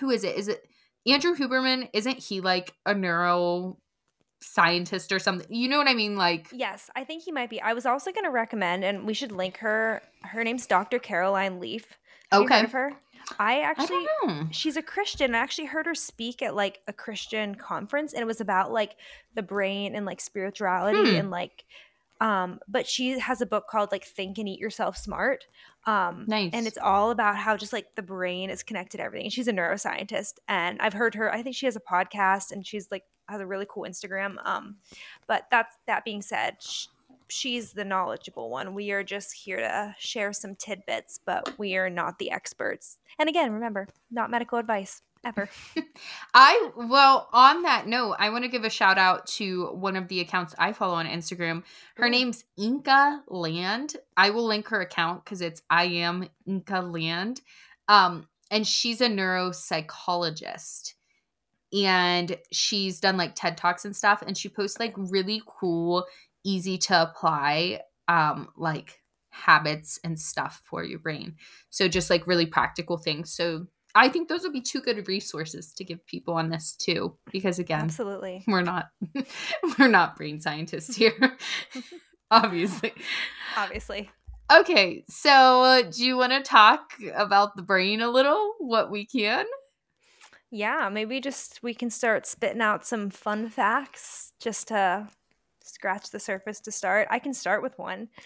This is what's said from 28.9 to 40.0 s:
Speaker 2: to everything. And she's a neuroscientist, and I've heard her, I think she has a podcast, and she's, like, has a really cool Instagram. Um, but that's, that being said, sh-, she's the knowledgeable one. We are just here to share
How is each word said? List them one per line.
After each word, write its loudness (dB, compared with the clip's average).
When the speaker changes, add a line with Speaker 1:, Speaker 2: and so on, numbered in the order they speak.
Speaker 2:
to -6
everything. -8
And -6
she's -4
a 0
neuroscientist, -4
and -2
I've 0
heard 0
her, -2
I -4
think -8
she -4
has -2
a -12
podcast, 0
and -12
she's, -10
like, -10
has -10
a -10
really -8
cool -12
Instagram. -8
Um, -6
but -2
that's, 2
that -2
being -8
said, -4
sh-, -10
she's -6
the -6
knowledgeable -6
one. -8
We -6
are -2
just -8
here -10
to -4
share -6